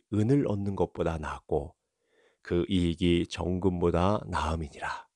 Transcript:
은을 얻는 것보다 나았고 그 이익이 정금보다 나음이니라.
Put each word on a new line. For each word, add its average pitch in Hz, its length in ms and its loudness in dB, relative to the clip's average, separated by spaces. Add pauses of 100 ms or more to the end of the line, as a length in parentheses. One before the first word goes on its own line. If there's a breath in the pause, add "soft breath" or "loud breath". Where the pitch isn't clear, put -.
(120)
은을 113 340 4
얻는 101 300 -2
것보다 82 420 0
나았고 73 560 -4 (680)
그 87 280 0
이익이 85 580 2
정금보다 87 1040 0
나음이니라. 80 880 -6